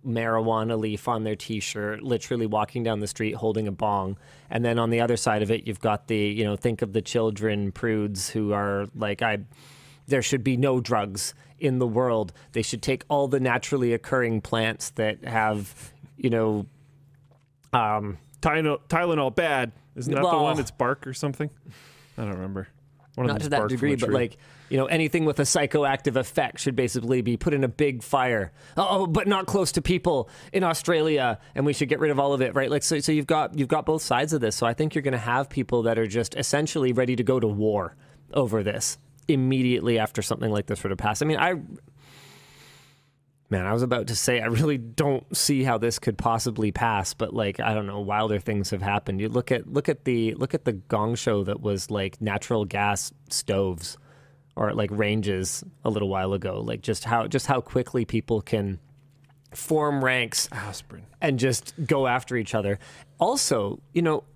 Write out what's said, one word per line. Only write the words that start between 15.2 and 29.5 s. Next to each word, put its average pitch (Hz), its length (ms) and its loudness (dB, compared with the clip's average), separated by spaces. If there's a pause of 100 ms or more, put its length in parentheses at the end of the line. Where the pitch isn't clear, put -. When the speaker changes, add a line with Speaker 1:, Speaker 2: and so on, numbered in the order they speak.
Speaker 1:
have, 110 680 -2 (240)
you 127 140 0
know, 110 360 2 (1040)
um, 107 460 0 (240)
Speaker 2:
Tylenol, 156 460 0
Tylenol 160 460 2
bad." 139 380 2 (240)
Isn't 131 160 -4
that 139 80 2
the 143 60 4
Speaker 1:
Well, 160 160 4
Speaker 2:
one? 156 160 2
It's 135 120 -4
bark 131 360 -2
or 131 80 -8
something? 147 360 -4 (680)
I 113 40 -6
don't 104 120 -4
remember. 95 340 -8 (460)
One 127 120 0
of - 20 4
Speaker 1:
not 107 60 2
Speaker 2:
them's - 100 -2
Speaker 1:
to 147 60 -2
that 143 80 2
Speaker 2:
bark 107 120 2
from 131 60 0
Speaker 1:
degree, 139 160 2
Speaker 2:
a 135 40 2
Speaker 1:
but, 117 100 0
Speaker 2:
tree. 135 80 2
Speaker 1:
like, 123 220 0 (320)
you 135 80 0
know, 135 100 2
anything 160 380 2
with 147 140 2
a 147 60 4
psychoactive 139 720 2
effect 131 420 -2
should 135 160 -2
basically 123 480 0
be 117 140 0
put 151 180 0
in 139 80 2
a 131 60 2
big 131 340 0
fire. 123 480 0 (260)
Oh, 190 300 2
but 185 220 2
not 190 180 2
close 190 260 2